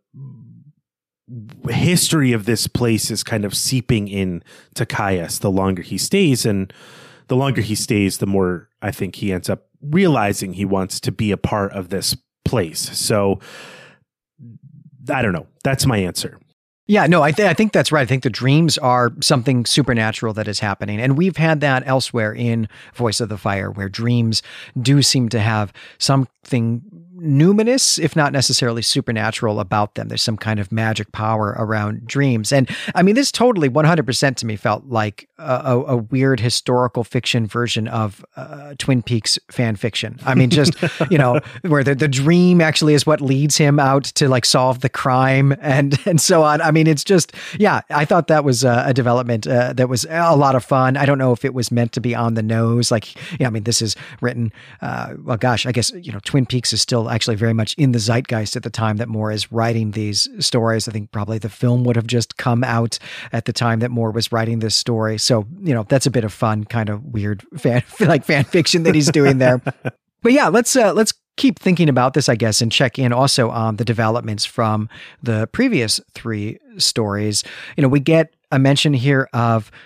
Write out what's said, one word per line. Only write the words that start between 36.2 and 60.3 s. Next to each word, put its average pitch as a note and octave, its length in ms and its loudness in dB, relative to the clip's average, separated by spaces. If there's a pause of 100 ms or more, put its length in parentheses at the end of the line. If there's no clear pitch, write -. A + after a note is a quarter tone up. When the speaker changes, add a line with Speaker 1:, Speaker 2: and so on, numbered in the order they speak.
Speaker 2:
historical B2 640 0
fiction A#2 420 -2
version A#2 400 -4
of, A2 360 -6 (120)
uh, C#3+ 420 -16
Twin B2+ 240 0
Peaks - 380 -2 (100)
fan A2+ 280 -2
fiction. A2 480 -6
I C3 100 0
mean, C3 140 6
just, D3 260 2 (180)
<laughs> C#3+ 160 -4
you E3+ 80 4
know, C3+ 220 4 (220)
where D3 240 0
the, C#3 100 2
the D3 140 0
dream F3 500 4
actually D#3 340 4
is C#3+ 140 2
what D3+ 140 2
leads C#3 340 0
him C#3+ 240 4
out C#3 240 2
to, - 240 0
like, B2+ 180 2
solve B2+ 360 2
the C3+ 80 0
crime C3+ 720 2
and, C#3 440 2
and E3+ 140 2
so E3 240 4
on. D3+ 180 4
I D#3+ 100 2
mean, D#3+ 140 4
it's D#3 200 2
just, - 260 2 (260)
yeah, F3+ 220 4 (100)
I D3 140 0
thought E3+ 240 2
that D3+ 160 4
was C3 220 2
a, B2 220 4
a C3+ 60 0
development, A#2+ 540 0
uh, B2 260 0
that B2 140 0
was B2+ 220 -2
a E3 260 2
lot C#3 200 4
of A#2+ 100 0
fun. C3 320 2
I C#3 80 2
don't C#3+ 120 2
know C3 140 2
if A#2+ 140 -2
it B2+ 80 -2
was B2 180 -4
meant A#2+ 220 0
to A#2+ 80 -4
be A#2+ 120 -2
on A#2 200 0
the A2 100 -2
nose. A2+ 480 0
Like, - 240 -4 (240)
yeah, B2+ 80 0
I - 40 -2
mean, G#2+ 120 -6
this A#2 180 -2
is G#2+ 140 -4 (240)
written, A#2+ 320 -4 (300)
uh, B2 320 -8 (100)
well, B2 140 -4
gosh, A#2+ 280 0
I B2+ 60 -4
guess, A2+ 220 -2
you F3 180 -14
know, G2+ 140 -10
Twin C3+ 200 0
Peaks B2 280 -2
is G#2+ 80 -2
still A#2 240 0
actually A#2 300 -2
very A2+ 180 0
much A2 220 -2
in C#3 160 2
the A#2+ 80 2
zeitgeist A2+ 560 -2
at G2+ 80 -8
the A#2 60 -8
time A2 280 -2
that A#2+ 100 -4
Moore G#2+ 240 -4
is G#2+ 200 -6
writing A2+ 400 0
these G#2 360 -2 (120)